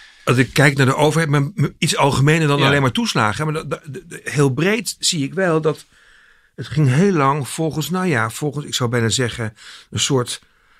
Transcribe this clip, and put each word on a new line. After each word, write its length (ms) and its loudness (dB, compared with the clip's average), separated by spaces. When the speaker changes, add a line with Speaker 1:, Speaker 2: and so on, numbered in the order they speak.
Speaker 1:
Als 120 2
ik 160 2
kijk 240 4
naar 100 4
de 100 2
overheid, 340 2
maar 120 2
m-, 360 -2
iets 180 -2
algemener 520 4
dan 100 2
Speaker 2:
Ja. 80 2
Speaker 1:
alleen 160 2
maar 100 2
toeslagen. 520 -2
Maar 100 -4
dat, 160 -8
dat, 160 -6
de, 200 -14
de, 180 -16
heel 260 2
breed 480 -2
zie 260 -2
ik 100 -8
wel 260 0
dat 240 -4
het 120 -10
ging 220 2
heel 240 4
lang 360 0
volgens, 420 -4
nou 160 -2
ja, 240 0
volgens, 340 -6
ik 100 -12
zou 160 -2
bijna 180 0
zeggen, 460 -2
een 100 -4
soort, 420 -2